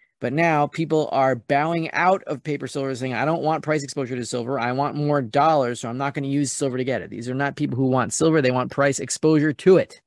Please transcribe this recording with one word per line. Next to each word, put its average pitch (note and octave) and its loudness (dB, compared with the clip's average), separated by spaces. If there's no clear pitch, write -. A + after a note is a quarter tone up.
But B2 -4
now D#3 2
people D#3 0
are C3 2
bowing D3+ -2
out F#3 2
of C3+ -8
paper C#3+ -6
silver, C3+ -6
saying, B2+ -6
"I A#2 -2
don't D#3 0
want D3+ -2
price D3+ 0
exposure C3 -6
to A#2+ -6
silver. B2 -4
I A#2+ 0
want C3+ -2
more D3 0
dollars, C#3 2
so B2 -8
I'm A#2 -6
not C#3 -4
gonna C#3 -6
use C#3 0
silver C3 -2
to B2+ -2
get B2 -2
it." - -12
These G#2+ -10
are B2+ -4
not C3+ -2
people C#3 -2
who C3 2
want B2+ 2
silver. D#3+ 2
They B2+ 4
want B2+ 0
price C#3 0
exposure D#3 2
to F#3+ 6
it. - -4